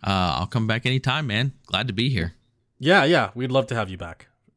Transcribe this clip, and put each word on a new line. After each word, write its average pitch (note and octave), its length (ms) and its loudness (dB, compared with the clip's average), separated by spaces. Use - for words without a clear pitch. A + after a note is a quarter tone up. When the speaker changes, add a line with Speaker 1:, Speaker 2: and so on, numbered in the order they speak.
Speaker 1:
Uh, F#2 380 0
I'll F#2 80 -2
come A2+ 180 -2
back A2+ 200 -2
anytime, C3 420 -2
man. A#2 240 0
Glad G#2+ 200 -2
to A2+ 80 -4
be A#2+ 140 2
here. F2+ 260 -2
Speaker 2:
Yeah, D#3+ 240 4
yeah, C#3 320 4
we'd B2 160 -4
love C3+ 160 2
to A#2+ 80 -4
have G#2 140 -2
you F#2+ 60 -10
back. E2+ 300 -14